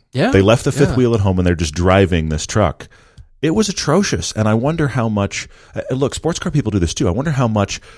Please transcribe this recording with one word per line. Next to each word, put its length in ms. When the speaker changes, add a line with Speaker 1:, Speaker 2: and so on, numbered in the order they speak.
Speaker 1:
Yeah. 180
Speaker 2:
They 120
left 200
the 80
fifth 200
Speaker 1:
Yeah. 40
Speaker 2:
wheel 200
at 60
home 180
and 60
they're 100
just 180
driving 560
this 160
truck. 420
It 100
was 160
atrocious. 640
And 160
I 60
wonder 340
how 220
much, 400
uh, 60
look, 220
sports 240
car 120
people 200
do 80
this 140
too. 140
I 40
wonder 200
how 160
much 340